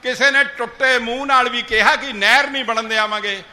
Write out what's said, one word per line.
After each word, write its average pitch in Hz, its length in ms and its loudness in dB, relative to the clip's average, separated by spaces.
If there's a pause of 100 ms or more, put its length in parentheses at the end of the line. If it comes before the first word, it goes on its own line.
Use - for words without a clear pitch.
ਕਿਸੇ 254 280 0
ਨੇ 277 140 2
ਟੁੱਟੇ 262 540 -2
ਮੂੰਹ 240 280 -4
ਨਾਲ 254 220 4
ਵੀ 233 140 -6
ਕਿਹਾ 214 340 2
ਕਿ 254 160 -8
ਨਹਿਰ 233 380 2
ਨਹੀਂ 269 140 -4
ਬਣਨ 226 240 -2
ਦੇਵਾਂਗੇ 214 540 -2 (100)